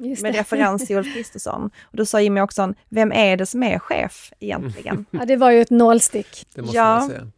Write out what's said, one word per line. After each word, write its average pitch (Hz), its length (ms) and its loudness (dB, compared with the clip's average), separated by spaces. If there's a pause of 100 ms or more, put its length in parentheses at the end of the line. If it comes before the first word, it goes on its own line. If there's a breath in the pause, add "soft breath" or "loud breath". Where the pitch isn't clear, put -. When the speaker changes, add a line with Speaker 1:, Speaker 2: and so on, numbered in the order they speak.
Speaker 1:
Just 262 220 -8
Speaker 2:
med 247 100 0
Speaker 1:
det. 311 60 0
Speaker 2:
referens 254 480 0
till 202 100 -2
Ulf 190 160 -4
Kristersson. - 560 -10 (140)
Och - 140 -12
då 220 80 0
sa 214 160 0
Jimmy 202 200 0
Åkesson, 196 340 -4 (140)
"Vem 220 220 0
är 196 260 2
det 190 80 -4
som 247 180 -4
är 185 160 -2
chef - 600 -6
egentligen?" 185 680 -8
Speaker 1:
<laughs> - 40 -20
Ja, 247 140 -6
det 262 100 2
var 247 160 6
ju 233 100 8
ett 233 80 0
nålstick. 233 760 4 (100)
Speaker 3:
Det 131 60 -12
måste 233 160 -4
Speaker 2:
Ja. 226 220 4
Speaker 3:
man 277 100 -4
säga. 117 180 -12 (100)